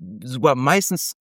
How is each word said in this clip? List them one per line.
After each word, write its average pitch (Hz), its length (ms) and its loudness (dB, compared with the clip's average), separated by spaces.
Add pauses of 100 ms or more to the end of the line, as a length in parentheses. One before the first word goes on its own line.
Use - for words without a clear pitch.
(240)
sogar 127 320 2
meistens 165 680 0